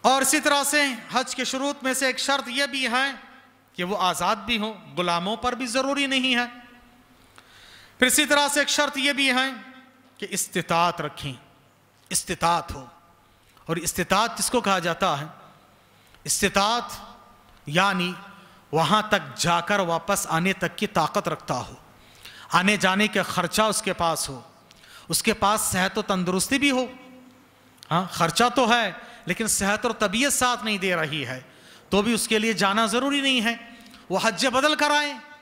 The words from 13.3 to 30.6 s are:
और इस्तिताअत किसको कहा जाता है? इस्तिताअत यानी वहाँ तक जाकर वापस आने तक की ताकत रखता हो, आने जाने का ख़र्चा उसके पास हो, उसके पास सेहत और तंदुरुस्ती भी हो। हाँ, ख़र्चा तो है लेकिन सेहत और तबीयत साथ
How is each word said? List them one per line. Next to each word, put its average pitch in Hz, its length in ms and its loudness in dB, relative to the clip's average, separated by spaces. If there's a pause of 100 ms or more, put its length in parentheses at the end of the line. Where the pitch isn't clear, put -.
और 165 140 -4
इस्तिताअत 185 560 0
किसको 233 240 0
कहा 196 200 2
जाता 165 360 0
है? 151 120 -8 (960)
इस्तिताअत 202 760 0 (680)
यानी 180 480 2 (580)
वहाँ 180 380 2
तक 151 300 0
जाकर 170 420 2
वापस 170 460 -2
आने 170 260 2
तक - 220 -4
की 208 120 -2
ताकत 170 400 0
रखता - 280 -6
हो, - 200 -10 (760)
आने 185 260 4
जाने 196 300 2
का 196 160 0
ख़र्चा 185 440 0
उसके - 260 -2
पास 165 340 -2
हो, 127 160 -12 (680)
उसके 214 240 0
पास 214 280 2
सेहत 196 360 0
और 202 60 -4
तंदुरुस्ती 185 540 0
भी 277 120 2
हो। 254 180 0 (1000)
हाँ, 175 200 0
ख़र्चा 175 400 2
तो 240 160 2
है 214 480 -2 (140)
लेकिन 214 200 -4
सेहत 202 380 0
और 226 80 0
तबीयत 226 380 0
साथ 240 320 0